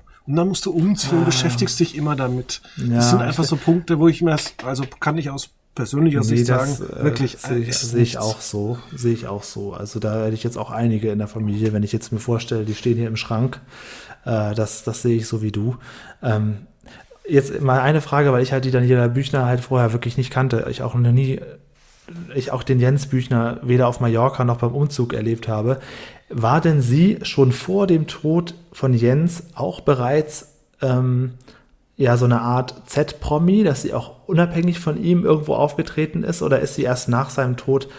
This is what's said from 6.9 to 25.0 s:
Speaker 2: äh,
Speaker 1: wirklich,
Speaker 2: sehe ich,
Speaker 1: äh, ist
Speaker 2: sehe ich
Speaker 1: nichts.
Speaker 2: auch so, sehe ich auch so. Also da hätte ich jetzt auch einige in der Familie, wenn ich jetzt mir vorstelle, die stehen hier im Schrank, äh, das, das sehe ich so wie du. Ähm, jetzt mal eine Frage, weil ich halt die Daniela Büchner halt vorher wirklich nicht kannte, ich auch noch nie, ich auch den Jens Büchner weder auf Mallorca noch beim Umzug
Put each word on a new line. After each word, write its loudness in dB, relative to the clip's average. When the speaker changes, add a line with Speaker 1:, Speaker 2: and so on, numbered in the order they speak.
Speaker 2:
äh, -4
Speaker 1:
wirklich, 0
Speaker 2:
sehe -4
ich, -2
Speaker 1:
äh, -6
ist -2
Speaker 2:
sehe 2
ich 0
Speaker 1:
nichts. -4
Speaker 2:
auch -2
so, -4
sehe 0
ich -8
auch -8
so. -10
Also -10
da -2
hätte -2
ich -6
jetzt -4
auch -8
einige 0
in -2
der -2
Familie, -2
wenn 0
ich -4
jetzt -4
mir -4
vorstelle, -2
die -4
stehen 0
hier -2
im -6
Schrank, -2
äh, -2
das, -4
das -6
sehe 2
ich -4
so -4
wie -2
du. -2
Ähm, 0
jetzt 2
mal 2
eine 2
Frage, 2
weil 4
ich -2
halt 0
die -2
Daniela 4
Büchner 0
halt 2
vorher 2
wirklich -4
nicht -2
kannte, 0
ich -6
auch -4
noch 4
nie, 2
ich -4
auch -4
den 2
Jens 4
Büchner 0
weder 4
auf -2
Mallorca 2
noch 2
beim 0
Umzug 0